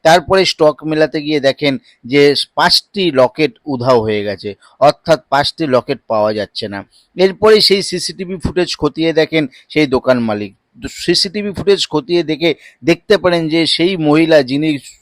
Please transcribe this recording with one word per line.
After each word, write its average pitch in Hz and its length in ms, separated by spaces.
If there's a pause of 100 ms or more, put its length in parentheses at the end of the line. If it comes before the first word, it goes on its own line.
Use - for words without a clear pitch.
তারপরে 175 420
স্টক 151 380
মেলাতে 156 380
গিয়ে 151 180
দেখেন 135 380 (280)
যে 143 300 (200)
পাঁচটি 175 560
লকেট 127 420 (120)
উধাও 127 360
হয়ে 107 220
গেছে, 101 320 (240)
অর্থাৎ 151 400 (100)
পাঁচটি 143 380
লকেট 127 400
পাওয়া 107 260
যাচ্ছে 107 340
না। 98 180 (320)
এরপরে 196 440
সেই 196 200
সিসিটিভি 180 540
ফুটেজ 175 400
খতিয়ে 156 380
দেখেন 156 340 (220)
সেই 151 180
দোকান 127 320
মালিক। 104 340 (360)
সিসিটিভি 196 640
ফুটেজ 190 360
খতিয়ে 160 360
দেখে 151 300 (300)
দেখতে 170 340
পারেন 170 320
যে 165 160
সেই 180 320
মহিলা 156 460
যিনি 143 340 (240)